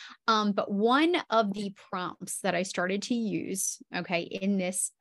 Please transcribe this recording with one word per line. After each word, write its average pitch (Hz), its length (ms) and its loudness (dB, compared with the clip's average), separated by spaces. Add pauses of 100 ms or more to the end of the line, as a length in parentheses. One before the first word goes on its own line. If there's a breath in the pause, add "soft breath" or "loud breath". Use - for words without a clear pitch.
(280 loud breath)
Um, 214 260 4
but - 180 -2
one 254 440 4 (140)
of 220 240 4
the 202 220 -6 (160)
prompts 180 480 -6
that 175 160 0
I 180 80 2
started 190 400 -2
to - 100 -2
use, 196 640 -2 (180)
okay, 170 260 -2
in 196 360 -2
this 185 440 -2